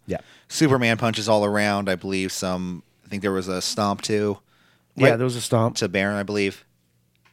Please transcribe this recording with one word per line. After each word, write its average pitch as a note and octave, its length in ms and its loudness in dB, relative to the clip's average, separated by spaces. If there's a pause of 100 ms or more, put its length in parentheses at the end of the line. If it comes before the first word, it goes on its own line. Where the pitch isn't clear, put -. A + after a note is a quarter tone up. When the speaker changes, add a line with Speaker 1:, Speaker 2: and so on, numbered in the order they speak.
Speaker 1:
Yeah. F2+ 100 -4 (300)
Speaker 2:
Superman B2 480 2
punches A2 320 -2
all G#2+ 160 6
around. G2+ 440 0
I F#2+ 60 2
believe F#2+ 380 -4
some, F2+ 500 -4 (220)
I - 40 -20
think G2+ 140 -8
there G2+ 80 2
was F#2+ 160 0
a F2+ 160 -4
stomp G2+ 400 -2
too. G#2 360 -2 (580)
Speaker 1:
Yeah, C3 140 4
Speaker 2:
Right A#2 80 2
Speaker 1:
there B2 60 -2
was B2 120 -2
a A#2+ 60 -8
stomp. A#2 340 2
Speaker 2:
to G#2+ 120 0
Baron, G2 280 0
I G2+ 80 -2
believe. G2 400 -2 (680)